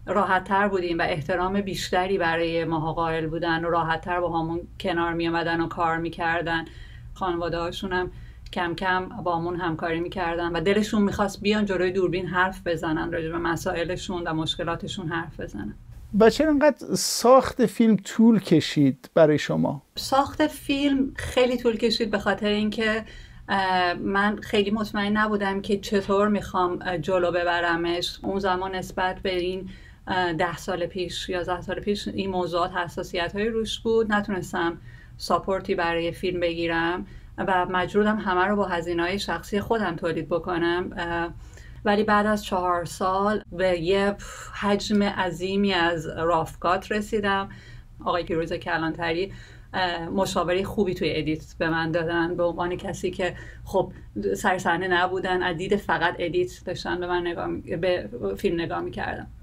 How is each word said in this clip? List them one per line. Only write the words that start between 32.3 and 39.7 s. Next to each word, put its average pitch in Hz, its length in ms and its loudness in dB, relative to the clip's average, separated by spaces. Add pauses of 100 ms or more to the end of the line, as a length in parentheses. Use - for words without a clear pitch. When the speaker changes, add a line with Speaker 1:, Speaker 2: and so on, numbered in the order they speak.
Speaker 1:
حساسیت‌هایی 180 760 -2
روش 220 300 -4
بود، 226 340 2
نتونستم 185 640 -2 (400)
ساپورتی 190 580 0
برای 170 360 0
فیلم 180 280 -4
بگیرم 170 640 0 (320)
و 185 280 2
مجبورم 190 520 2
همه 185 280 2
رو 208 100 2
با 202 100 2
هزینه‌های 175 540 -2
شخصی 185 400 -4
خودم 202 360 0